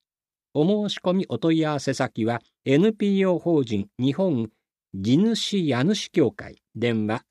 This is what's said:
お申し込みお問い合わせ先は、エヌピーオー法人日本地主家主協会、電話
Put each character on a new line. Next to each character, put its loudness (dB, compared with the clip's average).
お 2
申 -6
し -10
込 0
み 0
お -4
問 0
い 0
合 -2
わ -4
せ -4
先 -2
は、 -2
エ 4
ヌ 4
ピ 0
ー 2
オ 2
ー -10
法 2
人 -4
日 0
本 -2
地 2
主 0
家 0
主 -2
協 2
会、 -14
電 0
話 -4